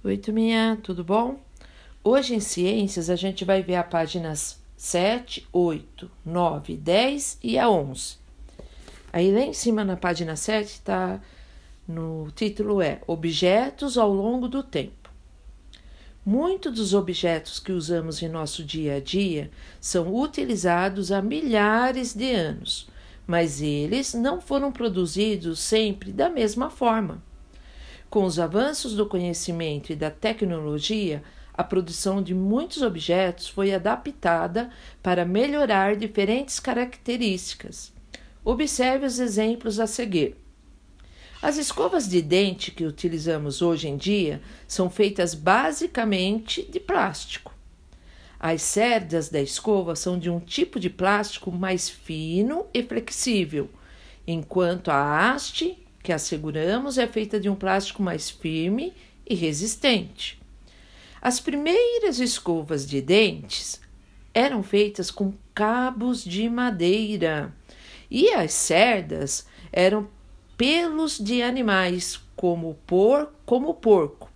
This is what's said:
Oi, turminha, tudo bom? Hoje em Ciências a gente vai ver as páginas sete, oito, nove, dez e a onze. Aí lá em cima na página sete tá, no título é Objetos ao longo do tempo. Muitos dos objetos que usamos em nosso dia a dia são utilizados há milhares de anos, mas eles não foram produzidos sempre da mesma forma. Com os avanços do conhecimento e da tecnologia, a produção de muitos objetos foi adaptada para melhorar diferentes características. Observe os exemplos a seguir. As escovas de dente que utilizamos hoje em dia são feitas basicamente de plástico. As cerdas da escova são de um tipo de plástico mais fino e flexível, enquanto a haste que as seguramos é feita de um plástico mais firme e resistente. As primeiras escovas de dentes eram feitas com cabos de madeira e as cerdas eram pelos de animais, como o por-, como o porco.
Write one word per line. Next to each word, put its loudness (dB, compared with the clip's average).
Oi, 0
turminha, 2
tudo -6
bom? 0
Hoje 4
em 0
Ciências 0
a 2
gente -4
vai 4
ver 0
as 0
páginas -4
sete, -2
oito, -2
nove, 0
dez 0
e 0
a 6
onze. 0
Aí 4
lá 4
em 0
cima 0
na -2
página -2
sete -4
tá, -2
no -6
título 0
é 0
Objetos 0
ao 4
longo 0
do -4
tempo. -8
Muitos 0
dos 0
objetos 0
que -8
usamos -2
em -4
nosso -6
dia -4
a -2
dia -2
são 0
utilizados 0
há 2
milhares 2
de -4
anos, -4
mas 0
eles -2
não -2
foram -2
produzidos -2
sempre 0
da 2
mesma 0
forma. 0
Com 2
os 0
avanços 0
do 0
conhecimento -4
e -4
da -4
tecnologia, -2
a -4
produção -2
de -4
muitos 0
objetos 0
foi 0
adaptada 0
para 2
melhorar 4
diferentes 0
características. -4
Observe 2
os -2
exemplos 0
a 2
seguir. 0
As 0
escovas 0
de 4
dente 2
que -6
utilizamos -2
hoje 2
em -4
dia 0
são 0
feitas 2
basicamente 0
de -8
plástico. -2
As 0
cerdas 0
da 0
escova 0
são -2
de -2
um -2
tipo -2
de -2
plástico 0
mais -2
fino -2
e 0
flexível, -2
enquanto 0
a 4
haste -4
que -2
as 0
seguramos -2
é 2
feita -2
de 0
um 2
plástico 0
mais -4
firme -2
e -2
resistente. -2
As 0
primeiras 2
escovas -2
de -2
dentes 2
eram 2
feitas 0
com -4
cabos 0
de -2
madeira 0
e 6
as 0
cerdas 2
eram 4
pelos 2
de 0
animais, 0
como 0
o -10
por-, 6
como 2
o -2
porco. 4